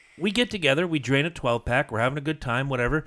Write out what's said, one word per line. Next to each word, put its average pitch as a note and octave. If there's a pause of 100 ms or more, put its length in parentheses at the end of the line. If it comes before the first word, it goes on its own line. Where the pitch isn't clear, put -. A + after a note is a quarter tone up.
(180)
we G3
get A#3+
together, E3
we D#3+
drain C#3
a E3+
twelve A#2+
pack, B2+
we're G#2+
having C3
a -
good D#3
time, C3
whatever. B2+